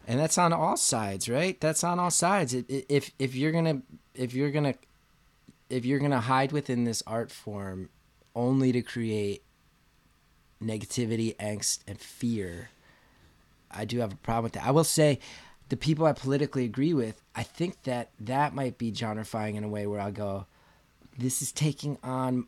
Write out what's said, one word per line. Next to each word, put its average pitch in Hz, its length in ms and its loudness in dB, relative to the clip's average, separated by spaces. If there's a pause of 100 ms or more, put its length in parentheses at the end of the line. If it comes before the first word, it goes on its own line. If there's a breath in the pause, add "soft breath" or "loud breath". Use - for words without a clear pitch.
And 120 140 2
that's 156 160 2
on 175 160 6
all 170 240 2
sides, 104 540 0
right? 175 300 0
That's 156 220 2
on 175 160 0
all 175 120 2
sides. 175 420 4
It, 127 160 -2
it, 135 220 -4
if, 143 280 4
if 131 160 0
you're 147 180 2
gonna, 160 280 2 (340)
if 123 200 -4
you're 139 160 2
gonna, 143 240 2 (960)
if 123 160 -2
you're 139 120 2
gonna 139 220 2
hide 131 320 2
within 127 320 0
this 113 220 -2
art 113 260 -4
form 95 560 -10 (480)
only 127 340 4
to 123 120 2
create 107 600 -4 (1200)
negativity, 110 760 -2
angst, 104 500 -4
and 101 140 -10
fear, 98 680 -4 (1000 soft breath)
I 104 140 -6
do 120 140 -2
have 107 140 -2
a - 40 -12
problem 113 280 -2
with - 80 -4
that. - 120 -6
I 120 60 2
will 156 140 6
say, 151 340 6 (500 loud breath)
the 127 80 -2
people 156 300 2
I 147 60 6
politically 135 520 0
agree 135 300 0
with, 113 260 0 (140)
I 113 80 -4
think - 420 -6
that 120 260 -2 (100)
that 131 340 0
might 135 240 -4
be 113 140 -2
genrifying 107 640 -4
in 104 80 -4
a 107 40 -4
way 104 180 -4
where 104 140 -2
I'll 101 120 -2
go, 98 340 -6 (720 soft breath)
"This 123 240 -2
is 131 80 -6
taking 147 540 -2
on 127 440 -2